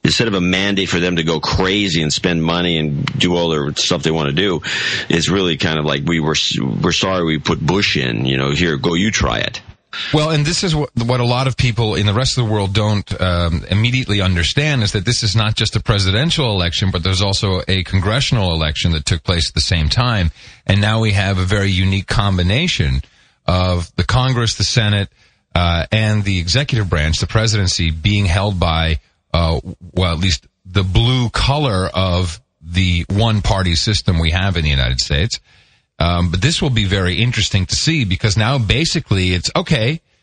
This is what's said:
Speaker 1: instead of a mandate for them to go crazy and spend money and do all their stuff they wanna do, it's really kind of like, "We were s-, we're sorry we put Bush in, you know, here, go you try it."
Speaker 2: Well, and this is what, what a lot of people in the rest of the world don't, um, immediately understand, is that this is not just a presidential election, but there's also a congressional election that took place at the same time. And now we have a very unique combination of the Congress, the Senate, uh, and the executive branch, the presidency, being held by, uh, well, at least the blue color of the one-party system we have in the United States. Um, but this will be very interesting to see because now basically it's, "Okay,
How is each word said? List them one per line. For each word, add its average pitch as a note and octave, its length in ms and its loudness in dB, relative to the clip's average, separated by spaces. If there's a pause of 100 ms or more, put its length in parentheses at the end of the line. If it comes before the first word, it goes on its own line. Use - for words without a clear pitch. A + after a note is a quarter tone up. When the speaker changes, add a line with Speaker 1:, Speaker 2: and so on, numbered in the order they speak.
Speaker 1:
instead - 240 0
of G2+ 80 -2
a F#2 60 0
mandate F#2+ 460 0
for F2 120 -2
them F2+ 160 0
to E2 80 0
go D#2+ 160 0
crazy F#2 640 0
and D2+ 100 0
spend E2 300 0
money E2+ 340 0
and D2 260 -2 (140)
do F2 180 0
all E2+ 140 0
their D2 240 -2
stuff - 300 -2
they E2 80 0
wanna D2+ 220 -2
do, F2 280 0 (480)
it's E2 200 0
really F2 280 0
kind D#2+ 220 -2
of D2+ 60 -2
like, C#2+ 200 -2
"We E2 140 0
were D2+ 160 0
s-, - 240 -2
we're C2+ 320 -2
sorry F#2+ 340 0
we D#2 140 0
put D#2+ 200 -2
Bush - 380 0
in, B1+ 300 -2
you C2 100 0
know, C2+ 140 0
here, D#2 260 0
go E2 160 0
you G2 160 2
try A#1+ 300 0
it." - 220 -6 (520)
Speaker 2:
Well, D3+ 160 2
and D3 160 2
this F3 180 -2
is E3 120 0
what, D3 200 -2
what A#2+ 240 0
a A#2+ 60 2
lot B2 220 2
of B2+ 100 -2
people A2 380 0
in G2+ 100 2
the G#2 80 2
rest C3 240 0
of B2 80 2
the G#2+ 60 0
world G2 220 0
don't, G#2+ 480 0
um, F2 480 0
immediately A2 520 0
understand, G#2+ 640 0
is G2 100 0
that G2 120 -2
this - 180 0
is G2 120 0
not A2 200 2
just - 200 -2
a G#2+ 40 2
presidential A2+ 720 0
election, F#2 400 0
but F2 120 -4
there's F#2 180 0
also G2 460 0
a F#2 160 0
congressional G2 680 0
election D#2+ 380 0
that D2+ 140 -2
took - 180 -2
place E2+ 260 0
at - 60 -12
the - 60 0
same D#2+ 280 0
time. G#2+ 400 2 (380)
And G2 140 4
now G#2+ 180 2
we A2 140 2
have G2 260 0
a F#2 40 0
very G2 280 0
unique F#2+ 360 0
combination F#2+ 960 0 (460)
of F2+ 480 0
the - 80 -2
Congress, B2+ 520 2
the G2+ 80 -4
Senate, G#2 460 0 (460)
uh, E2+ 360 2
and G#2+ 320 2
the G2 160 0
executive G#2 500 0
branch, D#2 300 0
the - 80 -2
presidency, G2+ 640 0
being G2+ 340 0
held F#2+ 340 0
by, E2 380 0 (380)
uh, E2 260 2 (320)
well, F#2 180 0
at D#2+ 80 -4
least F#2 280 -2 (180)
the F#2+ 160 0
blue A#2 480 2
color B2 640 0
of F2+ 480 0 (180)
the F2 500 0
one-party G2 680 2
system G2+ 420 0
we E2 140 2
have F#2 260 0
in D#2+ 60 0
the D2+ 80 2
United B1+ 280 0
States. D#2 400 -2 (600)
Um, F2 320 0
but F2+ 100 -2
this D#3 180 0
will D3 120 0
be A2 140 0
very F2+ 360 0
interesting G#2 460 0
to - 80 -4
see D#3+ 280 0
because F#2+ 320 0
now B2 220 2
basically G#2+ 760 0
it's, F2 220 -2
"Okay, D#3 460 0 (220)